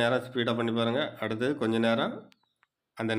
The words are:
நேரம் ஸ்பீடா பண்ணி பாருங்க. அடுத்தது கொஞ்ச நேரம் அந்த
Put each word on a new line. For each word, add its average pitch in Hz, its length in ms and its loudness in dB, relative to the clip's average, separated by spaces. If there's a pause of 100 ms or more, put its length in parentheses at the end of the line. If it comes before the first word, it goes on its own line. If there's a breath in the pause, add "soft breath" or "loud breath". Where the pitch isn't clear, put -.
நேரம் 120 260 2
ஸ்பீடா 120 320 0
பண்ணி 117 180 0
பாருங்க. 117 240 2 (220)
அடுத்தது 113 300 -2 (100)
கொஞ்ச 113 140 2 (100)
நேரம் 139 280 2 (840)
அந்த 113 180 0